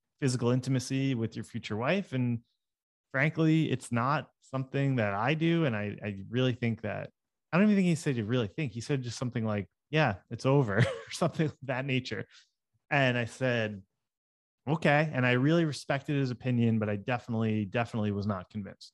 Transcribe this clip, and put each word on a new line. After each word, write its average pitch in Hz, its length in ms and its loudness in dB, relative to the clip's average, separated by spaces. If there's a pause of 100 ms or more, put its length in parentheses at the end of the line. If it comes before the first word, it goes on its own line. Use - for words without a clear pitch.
(200)
physical 123 320 2
intimacy 135 640 0
with 113 200 -4
your 113 100 -8
future 110 320 -8
wife. 160 360 -2
And 120 260 0 (720)
frankly, 160 600 2
it's - 200 -4
not 127 380 0 (120)
something 139 560 -2
that 104 160 2
I 117 200 0
do. 165 320 2
And 117 100 0
I, 104 280 -4
I 101 140 -6 (120)
really 123 240 2
think 113 280 -2
that," 98 300 -6 (400)
I 160 60 2
don't 202 80 6
even 208 100 4
think 190 120 2
he 170 80 4
said, 139 220 -2
"You 107 80 0
really 120 220 0
think," 139 260 -6
he 117 80 -8
said 131 220 -2
just 120 160 -8
something 120 260 -4
like, 104 220 -2 (240)
"Yeah, 143 240 2 (160)
it's 113 140 -6
over," 131 320 4
<laughs> - 20 6
or - 320 0
something - 340 -2
of - 180 -4
that 131 220 -4
nature. 127 400 -4 (640)
And 131 280 4
I 117 80 -2
said, 113 580 -2 (840)
"Okay." 151 460 2
And 127 120 2
I 123 80 4
really 156 300 4
respected 143 520 -2
his 135 160 0
opinion, 117 480 2
but 107 100 0
I 104 60 0
definitely, 110 680 -2
definitely 107 460 -2
was 101 140 -2
not 95 240 -4
convinced. 95 440 -12